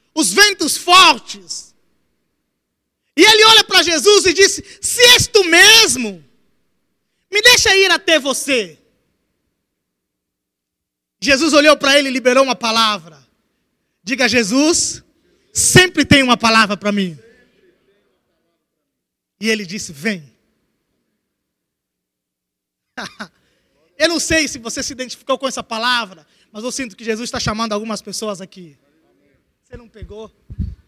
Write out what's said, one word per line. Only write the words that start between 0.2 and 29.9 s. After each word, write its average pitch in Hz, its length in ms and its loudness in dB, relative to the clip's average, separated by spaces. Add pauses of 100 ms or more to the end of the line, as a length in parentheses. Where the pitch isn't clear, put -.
ventos 381 440 0
fortes. 302 960 0 (1400)
E 320 60 4
ele 440 220 6
olha 440 180 6
pra 392 180 0
Jesus 339 440 2
e 359 80 0
disse: 370 300 0 (180)
"Se - 200 -4 (120)
és - 140 0
tu 403 180 2
mesmo, 330 800 2 (1080)
me 415 100 0
deixa 440 340 4
ir 381 160 4
até 330 280 0
você." 247 580 -4 (2500)
Jesus 269 320 0
olhou 294 240 4
pra 285 200 2
ele 277 120 -2
e - 20 -6
liberou 254 320 2
uma 254 120 -4
palavra. 208 720 -4 (800)
Diga: 254 240 -4
"Jesus 247 760 -2 (500)
sempre 359 520 2
tem 285 160 4
uma 247 160 2
palavra 220 380 2
pra 208 160 -6
mim." 185 260 -4 (2250)
E 214 100 -6
ele 214 160 -4
disse: 180 280 -14
"Vem." 151 420 -8 (2500)
<laughs> 202 380 -16 (640)
Eu 320 120 0
não 330 100 -4
sei 320 280 -2
se 262 120 -12
você 233 240 -10
se - 80 -10
identificou 254 460 -8
com 269 100 -6
essa 247 160 -10
palavra, 220 640 -6 (240)
mas 220 120 -16
eu 247 80 -8
sinto 240 240 -10
que - 80 -20
Jesus 226 280 -8
tá 247 80 -8
chamando 220 340 -6
algumas 214 280 -8
pessoas 202 400 -12
aqui. 175 360 -20 (840)
Você 247 140 -20
não 240 100 -20
pegou? 208 440 -20 (560)